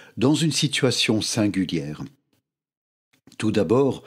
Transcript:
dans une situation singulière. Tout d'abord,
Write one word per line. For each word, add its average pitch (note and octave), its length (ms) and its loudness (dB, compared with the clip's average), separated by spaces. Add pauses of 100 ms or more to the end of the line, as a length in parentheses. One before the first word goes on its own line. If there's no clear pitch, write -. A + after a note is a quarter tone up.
(140)
dans C3+ 200 4
une D3 180 0
situation A#2+ 680 0
singulière. F2 800 -2 (1400)
Tout A2 140 -2
d'abord, A2+ 560 2